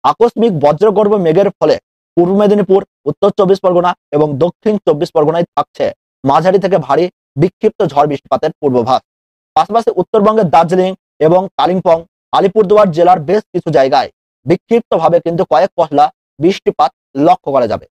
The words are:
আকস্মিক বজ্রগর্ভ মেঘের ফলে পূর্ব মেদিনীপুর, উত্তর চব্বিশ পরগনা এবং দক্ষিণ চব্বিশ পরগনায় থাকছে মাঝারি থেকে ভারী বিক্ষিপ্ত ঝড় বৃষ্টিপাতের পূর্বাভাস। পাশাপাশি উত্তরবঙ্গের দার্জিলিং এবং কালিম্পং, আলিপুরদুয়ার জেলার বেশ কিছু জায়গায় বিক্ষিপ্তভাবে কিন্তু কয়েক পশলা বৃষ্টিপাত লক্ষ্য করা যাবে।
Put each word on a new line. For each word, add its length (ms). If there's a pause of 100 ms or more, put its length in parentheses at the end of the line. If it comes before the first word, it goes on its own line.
আকস্মিক 560
বজ্রগর্ভ 540 (120)
মেঘের 260
ফলে 240 (420)
পূর্ব 200
মেদিনীপুর, 440 (240)
উত্তর 300
চব্বিশ 260
পরগনা 300 (200)
এবং 160 (100)
দক্ষিণ 360 (120)
চব্বিশ 260
পরগনায় 380
থাকছে 360 (380)
মাঝারি 360
থেকে 200
ভারী 260 (320)
বিক্ষিপ্ত 420 (120)
ঝড় 180
বৃষ্টিপাতের 480
পূর্বাভাস। 440 (540)
পাশাপাশি 400
উত্তরবঙ্গের 580
দার্জিলিং 380 (280)
এবং 220 (140)
কালিম্পং, 420 (360)
আলিপুরদুয়ার 640
জেলার 240 (100)
বেশ 120 (100)
কিছু 200
জায়গায় 380 (360)
বিক্ষিপ্তভাবে 760
কিন্তু 300
কয়েক 260
পশলা 300 (340)
বৃষ্টিপাত 520 (340)
লক্ষ্য 260
করা 160
যাবে। 260